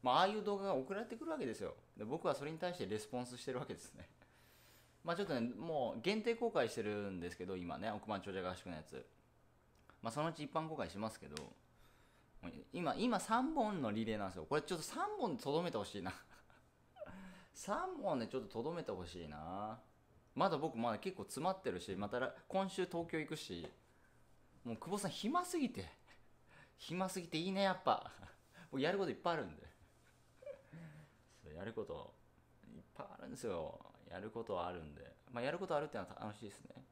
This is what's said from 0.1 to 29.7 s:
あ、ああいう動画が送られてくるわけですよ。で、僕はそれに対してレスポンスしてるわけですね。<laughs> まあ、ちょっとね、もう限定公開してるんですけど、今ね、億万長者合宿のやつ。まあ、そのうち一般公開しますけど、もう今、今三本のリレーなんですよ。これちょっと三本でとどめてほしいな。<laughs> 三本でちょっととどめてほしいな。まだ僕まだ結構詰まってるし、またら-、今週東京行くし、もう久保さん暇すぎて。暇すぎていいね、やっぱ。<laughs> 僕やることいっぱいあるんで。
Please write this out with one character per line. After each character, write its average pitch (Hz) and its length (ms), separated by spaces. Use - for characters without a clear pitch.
あ、 143 60
あ - 20
あ 190 60
い 214 100
う 202 60
動 202 160
画 196 60
が 185 100
送 135 180
ら 208 80
れ 233 60
て 233 100
く 320 80
る 330 60
わ 311 60
け 190 80
で 110 80
す - 80
よ。 90 140
で、 107 80
僕 160 220
は 143 80
そ 139 100
れ 156 60
に 160 80
対 180 140
し - 40
て 98 80
レ 104 120
ス - 100
ポ 123 120
ン 123 60
ス 123 120
し - 60
て 131 80
る 123 80
わ 147 60
け - 80
で - 60
す - 160
ね。 - 120
<laughs> - 500
ま 170 100
あ、 - 20
ち 202 80
ょ - 20
っ - 20
と 160 100
ね、 117 40
も 139 420
う 113 40
限 208 220
定 233 120
公 226 160
開 123 180
し - 60
て 113 80
る 104 280
ん 90 80
で 87 100
す 85 60
け 90 100
ど、 92 120
今 85 220
ね、 107 120
億 107 160
万 101 140
長 98 100
者 92 160
合 92 80
宿 - 140
の 85 60
や 78 80
つ。 - 220
ま 113 80
あ、 - 20
そ 147 120
の 165 60
う 165 40
ち 151 100
一 - 100
般 160 160
公 156 80
開 110 120
し - 80
ま 110 120
す - 100
け - 80
ど、 71 160
も 87 80
う 78 40
今、 165 220
今 220 240
三 254 340
本 202 300
の 107 80
リ 110 120
レ 110 120
ー - 20
な 101 80
ん - 40
で 90 40
す - 40
よ。 80 120
こ 147 60
れ 151 80
ち - 80
ょ 180 40
っ 156 40
と 151 40
三 339 220
本 185 180
で - 60
と 139 80
ど 160 100
め 175 80
て 113 80
ほ 98 80
し 104 140
い - 20
な。 92 100
<laughs> - 680
三 339 440
本 185 200
で 113 80
ち 127 100
ょ 131 40
っ - 60
と 95 40
と 117 140
ど 156 80
め 170 120
て - 80
ほ 90 140
し 82 180
い 76 60
な。 92 500
ま 175 160
だ 160 80
僕 143 180
ま 117 140
だ 107 80
結 - 180
構 101 100
詰 - 180
ま 185 80
っ 185 100
て 113 100
る 90 80
し、 92 160
ま 101 140
た 123 100
ら-、 131 160
今 190 200
週 180 200
東 170 200
京 160 120
行 151 100
く 156 80
し、 - 340
も 117 100
う 113 40
久 - 120
保 202 80
さ 196 100
ん 147 40
暇 339 340
す 349 140
ぎ 269 100
て。 92 180
暇 185 300
す 185 120
ぎ 165 60
て 165 100
い 175 120
い - 20
ね、 190 100
や 190 120
っ 185 100
ぱ。 - 280
<laughs> - 300
僕 135 100
や 160 100
る 202 60
こ 196 60
と 151 80
い - 20
っ - 40
ぱ 170 140
い - 20
あ 160 40
る 127 80
ん 80 100
で。 - 140